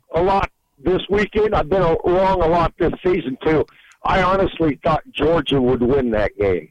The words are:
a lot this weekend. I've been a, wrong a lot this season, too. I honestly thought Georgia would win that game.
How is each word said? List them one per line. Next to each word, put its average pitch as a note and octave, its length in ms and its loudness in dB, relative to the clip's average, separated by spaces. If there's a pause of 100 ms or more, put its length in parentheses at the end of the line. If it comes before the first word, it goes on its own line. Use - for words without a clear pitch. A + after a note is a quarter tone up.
(140)
a D#3+ 80 0
lot F#3+ 300 0 (260)
this E3 320 -2
weekend. G#3 460 0
I've D#3 140 -2
been F#3+ 120 2
a, E3 140 2 (100)
wrong F#3 380 2
a D#3+ 40 2
lot E3 300 0
this D#3+ 160 0 (100)
season, C3+ 400 -2
too. D#3 220 2 (380)
I F#3 180 0
honestly F3+ 600 0
thought D#3 180 0 (100)
Georgia D3 480 0
would B2 220 2
win B2 300 0
that G#2 260 -2
game. F#2 340 -2